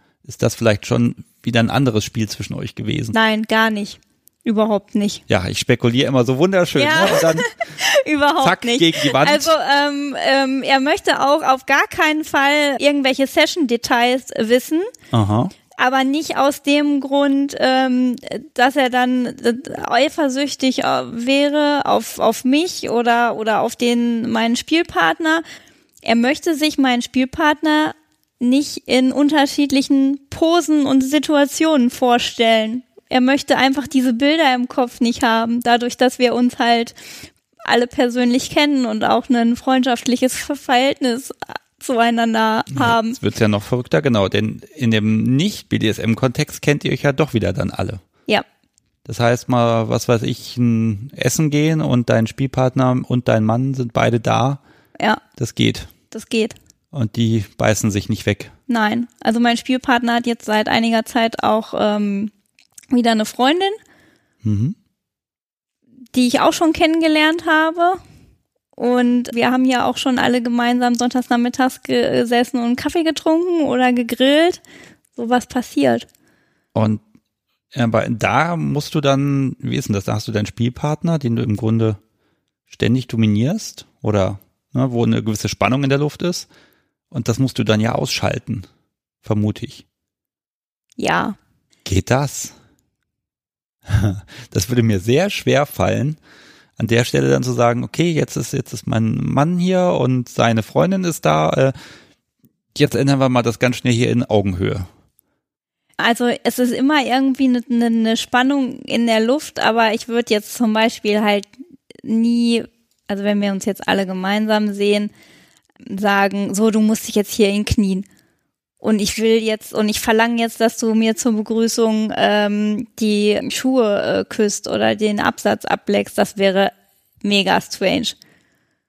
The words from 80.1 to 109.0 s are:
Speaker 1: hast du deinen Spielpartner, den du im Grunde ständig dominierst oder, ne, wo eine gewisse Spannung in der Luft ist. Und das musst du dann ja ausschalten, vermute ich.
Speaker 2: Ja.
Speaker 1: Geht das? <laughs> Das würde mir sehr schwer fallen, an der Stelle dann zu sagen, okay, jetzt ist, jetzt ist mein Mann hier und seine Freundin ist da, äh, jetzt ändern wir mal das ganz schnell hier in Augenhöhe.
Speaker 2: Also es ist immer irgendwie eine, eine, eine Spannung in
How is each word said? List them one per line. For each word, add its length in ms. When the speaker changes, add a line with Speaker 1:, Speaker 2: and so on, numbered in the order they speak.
Speaker 1:
hast 120
du 40
deinen 160
Spielpartner, 720
den 160
du 80
im 120
Grunde 420
ständig 420
dominierst 800
oder, 380
ne, 180
wo 140
eine 180
gewisse 260
Spannung 340
in 60
der 100
Luft 240
ist. 240
Und 140
das 100
musst 220
du 40
dann 160
ja 140
ausschalten, 680
vermute 460
ich. 180
Speaker 2:
Ja. 420
Speaker 1:
Geht 260
das? 440
<laughs> 100
Das 200
würde 120
mir 180
sehr 300
schwer 380
fallen, 500
an 100
der 180
Stelle 240
dann 140
zu 100
sagen, 300
okay, 280
jetzt 240
ist, 180
jetzt 200
ist 140
mein 340
Mann 380
hier 400
und 300
seine 340
Freundin 400
ist 220
da, 260
äh, 220
jetzt 180
ändern 240
wir 100
mal 140
das 160
ganz 160
schnell 180
hier 160
in 140
Augenhöhe. 640
Speaker 2:
Also 300
es 140
ist 140
immer 340
irgendwie 400
eine, 240
eine, 160
eine 320
Spannung 640
in 260